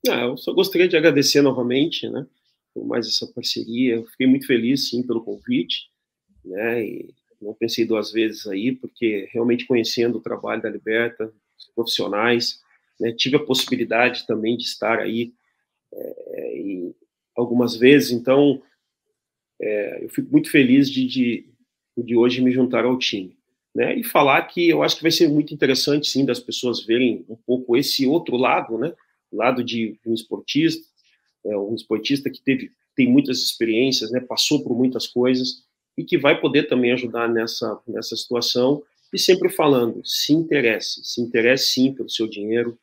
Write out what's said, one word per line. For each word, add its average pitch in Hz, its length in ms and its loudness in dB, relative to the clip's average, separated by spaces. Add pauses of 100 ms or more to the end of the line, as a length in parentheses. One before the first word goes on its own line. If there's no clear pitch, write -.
Ah, 170 140 2
eu 123 160 -2
só - 160 -6
gostaria 185 340 4
de 175 80 2
agradecer 143 460 4
novamente, 131 640 2
né, 117 180 -8 (480)
por 110 120 -10
mais 117 220 -2
essa 107 200 -4
parceria. 117 680 -2
Eu 113 100 -6
fiquei - 220 -2
muito 131 200 4
feliz, 123 420 2
sim, 120 160 -4
pelo 113 180 -4
convite, - 680 -4 (560)
né, 110 400 -4
e - 280 -12 (280)
não 107 120 -10
pensei 113 320 -2
duas 107 260 -2
vezes 110 360 -4
aí, 104 260 -2
porque 107 580 -4
realmente 120 340 0
conhecendo 117 520 0
o - 40 -8
trabalho 110 400 -6
da 110 80 -6
Liberta, 110 640 -4 (240)
os - 80 -20 (100)
profissionais, 117 880 -2 (380)
né, 113 120 -2
tive 127 240 0
a - 80 2
possibilidade 123 840 0
também 117 300 -2
de 120 80 -8
estar 110 360 -2
aí, 117 340 -4 (580)
é, - 680 -12
e 90 380 -8 (400)
algumas 120 400 0
vezes, 131 360 6
então, 131 500 2 (1000)
é, 104 440 -6
eu - 40 -14
fico - 220 -6
muito 151 180 2
feliz 135 400 6
de, 131 160 -2
de, 123 400 -2 (520)
de 120 180 -4
hoje 123 260 4
me 127 100 4
juntar 123 340 2
ao 123 120 2
time, 98 400 -6 (380)
né, 117 220 0
e 233 60 -4
falar 147 400 4
que 170 260 0
eu 151 120 4
acho 160 140 0
que - 80 -14
vai 165 80 4
ser 165 160 4
muito 147 260 0
interessante, 143 560 0
sim, 135 160 0
das 120 140 -2
pessoas - 460 -4
verem 117 420 0
um 110 80 -14
pouco 123 400 -2
esse 135 320 0
outro 139 300 0
lado, 123 400 0
né, 147 160 -4 (380)
lado 120 320 0
de 113 420 -6
um 113 80 -2
esportista, 143 720 -2 (600)
é, 104 120 -4
um 101 180 -4
esportista 131 540 -4
que - 120 -14
teve, - 300 -2 (240)
tem 127 120 4
muitas 135 320 4
experiências, 113 720 -2
né, 127 80 -2
passou 127 440 -2
por 123 120 -2
muitas 127 320 0
coisas 127 560 -2 (340)
e - 60 -8
que 170 140 -2
vai 147 220 4
poder 143 280 2
também 123 240 2
ajudar 117 360 -2
nessa, 113 600 -4
nessa 110 280 -8
situação. 123 680 0 (300)
E 196 40 -4
sempre 180 320 4
falando, 127 560 2
se - 280 0
interesse, 139 680 0
se - 180 -6
interesse 120 500 2
sim 135 220 2
pelo 113 160 -10
seu 110 180 -4
dinheiro. 113 560 -4